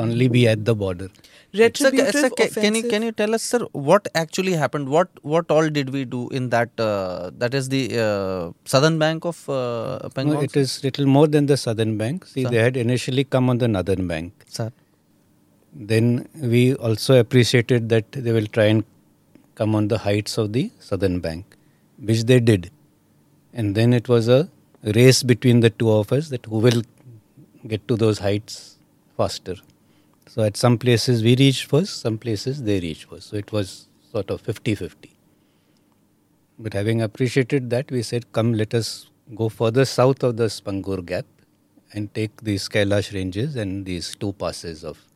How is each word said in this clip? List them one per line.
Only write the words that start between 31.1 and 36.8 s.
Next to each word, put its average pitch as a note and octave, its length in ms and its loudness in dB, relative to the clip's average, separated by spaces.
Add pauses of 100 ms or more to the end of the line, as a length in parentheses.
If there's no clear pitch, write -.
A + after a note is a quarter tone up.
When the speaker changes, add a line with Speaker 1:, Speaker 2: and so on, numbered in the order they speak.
Speaker 1:
we A#2+ 120 4
reached C3+ 300 2
first, E3 360 -2
some A2 160 -4
places B2 460 -8
they G2+ 160 0
reached E2 260 -8
first. - 240 -20
So G#2+ 80 -10
it G2+ 140 -10
was G2+ 360 -6 (240)
sort G#2 180 -6
of F#2+ 120 -8
fifty A2 340 -4
fifty. - 360 -12 (1500)
But A2 140 -10
having A2 280 0